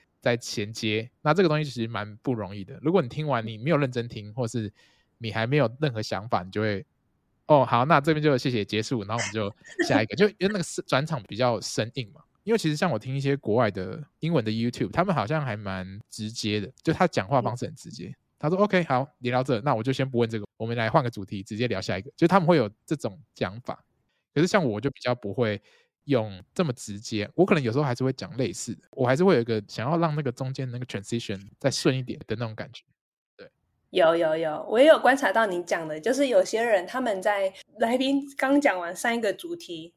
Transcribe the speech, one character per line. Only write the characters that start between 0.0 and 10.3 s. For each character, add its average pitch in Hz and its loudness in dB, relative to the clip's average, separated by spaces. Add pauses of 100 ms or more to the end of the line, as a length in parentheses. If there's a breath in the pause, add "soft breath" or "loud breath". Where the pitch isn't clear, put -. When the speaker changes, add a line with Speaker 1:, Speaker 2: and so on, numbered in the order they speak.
Speaker 1:
再 120 2
衔 110 -6
接， 110 -2 (140)
那 151 2
这 165 2
个 180 6
东 151 2
西 147 -6
其 120 -6
实 113 -2
蛮 104 -8
不 131 -2
容 104 -8
易 98 -8
的。 131 -18
如 147 0
果 185 4
你 127 0
听 151 -6
完 117 0
你 113 -10
没 120 -4
有 160 4
认 139 2
真 120 -4
听， 107 -12
或 123 -2
是 113 -4 (460 soft breath)
你 113 -6
还 110 -2
没 143 2
有 120 4 (100)
任 147 0
何 110 -4
想 101 -6
法， 98 0
你 95 -12
就 104 -2
会， 104 -2 (600)
哦， 143 6
好， 120 2
那 151 6
这 151 2
边 151 -2
就 147 4
谢 147 0
谢， 117 0
结 107 -2
束， 110 -2
然 98 -10
后 113 -4
我 117 -2
们 101 -6
就 107 -2 (320 loud breath)
下 127 4
一 110 2
个， 104 -8
Speaker 2:
<laughs> - -
Speaker 1:
就 202 6
因 185 -2